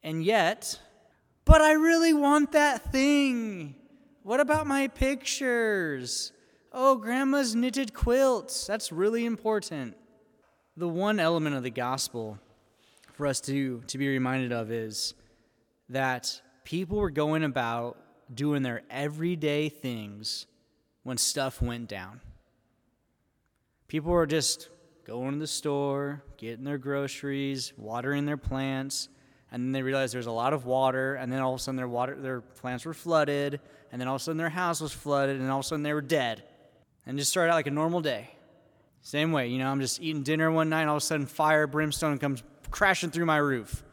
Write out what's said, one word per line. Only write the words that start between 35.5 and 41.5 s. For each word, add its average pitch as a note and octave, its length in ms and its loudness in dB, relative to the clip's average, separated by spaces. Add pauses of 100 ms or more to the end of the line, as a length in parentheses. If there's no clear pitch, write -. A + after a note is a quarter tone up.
of C3+ 60 -6
a - 40 -6
sudden D3+ 140 -4
they D3 100 -2
were D3+ 80 -2
dead. B2+ 420 -2 (600)
And B2+ 120 -6
just C#3+ 140 0
started E3+ 220 4
out - 20 4
like D3+ 120 0
a C#3 40 -2
normal D#3+ 300 0
day. A#2+ 300 -4 (680)
Same D#3 300 0
way, C3 180 0
you B2+ 100 -2
know, C3 100 0
I'm C#3 120 0
just B2+ 200 -4
eating D#3 220 -4
dinner D#3 260 2
one D#3+ 200 2
night, D#3+ 120 0
and D3+ 80 2
all D3+ 60 2
of D3 80 -2
a - 20 -4
sudden D3 220 -2
fire, D#3 400 4